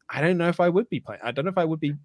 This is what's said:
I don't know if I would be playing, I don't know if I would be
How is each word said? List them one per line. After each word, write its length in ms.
I 140
don't 160
know 100
if 120
I 100
would 180
be 100
playing, 240
I 80
don't 140
know 60
if 80
I 80
would 120
be 140